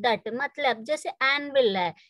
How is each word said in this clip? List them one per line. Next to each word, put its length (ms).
that, 140
मतलब 480
जैसे 260
anvil 680
है, 180